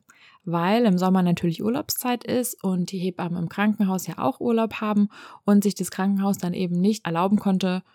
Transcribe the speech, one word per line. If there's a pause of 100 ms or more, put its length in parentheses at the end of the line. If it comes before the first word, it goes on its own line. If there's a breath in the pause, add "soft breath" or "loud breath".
(440 soft breath)
weil
im
Sommer
natürlich
Urlaubszeit
ist
und
die
Hebammen
im
Krankenhaus
ja
auch
Urlaub
haben (360 loud breath)
und
sich
das
Krankenhaus
dann
eben
nicht
erlauben
konnte, (120)